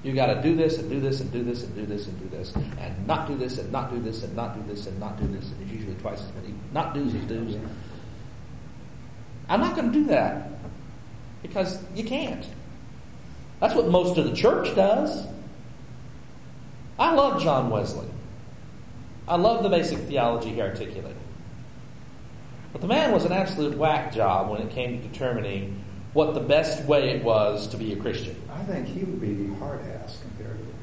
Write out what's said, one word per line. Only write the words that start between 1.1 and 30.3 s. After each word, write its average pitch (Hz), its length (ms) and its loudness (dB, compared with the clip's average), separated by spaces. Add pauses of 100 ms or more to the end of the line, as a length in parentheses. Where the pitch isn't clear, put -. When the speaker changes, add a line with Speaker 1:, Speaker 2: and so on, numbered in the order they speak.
Speaker 1:
and - 100 -4
do 120 120 -2
this 120 200 -2
and - 120 -8
do 104 100 -6
this 104 220 -4
and 92 120 -8
do 90 180 -8
this, - 180 -8
and 90 520 -4
not 156 200 2
do 143 80 -2
this 127 220 -2
and - 140 -4
not 131 200 -2
do 120 80 -2
this 110 240 -4
and 92 120 -6
not 110 200 -4
do 104 180 -6
this 104 140 -8
and 95 120 -6
not 104 200 -6
do - 80 0
this." 95 240 -4
And 95 120 -8
it's 98 80 -6
usually 107 240 -6
twice 98 240 -6
as - 220 -10
many - 120 -10 (200)
not 160 200 -2
do's 139 200 0
as 107 120 -2
do's. 113 300 -4 (1900)
I'm 214 120 4
not - 140 2
gonna 247 160 2
do 302 140 6
that 139 440 4 (920)
because 185 380 -2 (160)
you 220 80 -4
can't. 262 420 -2 (1120)
That's 233 160 4
what 233 120 6
most 175 300 6
of 151 80 6
the - 100 0
church - 400 4
does. 226 500 4 (1700)
I 330 140 8
love 285 280 6
John 135 280 4
Wesley. - 380 0 (1200)
I 170 80 4
love 208 280 6
the 196 60 4
basic 170 300 4
theology 117 540 2
he 113 80 0
articulated. 95 560 -4 (1500)
But - 100 -6
the 175 60 -2
man 269 240 6
was 165 140 6
an 175 60 4
absolute 151 460 2
whack 151 360 4
job 98 360 4
when 107 120 -2
it 107 100 -4
came 123 300 -2
to 113 60 -8
determining 101 760 -2 (320)
what 151 200 6
the 139 60 0
best 147 460 4
way 135 240 6
it 123 140 0
was 107 440 4
to 104 100 -6
be 107 160 -2
a - 20 -2
Christian. - 400 -4 (180)
Speaker 2:
I 175 100 -6
think 185 240 -4
he - 160 -6
would 180 180 -4
be 104 120 0
the 101 220 -2
hard 135 260 -6 (200)
ass - 200 -12
compared 110 380 -10